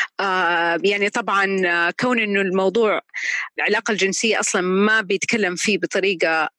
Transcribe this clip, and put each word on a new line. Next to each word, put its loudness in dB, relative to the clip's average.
آه، 0
يعني 2
طبعا، 0
آه، 0
كون 0
إنه 0
الموضوع 2
العلاقة 0
الجنسية 0
أصلا -2
ما 2
بيتكلم -2
فيه 0
بطريقة 0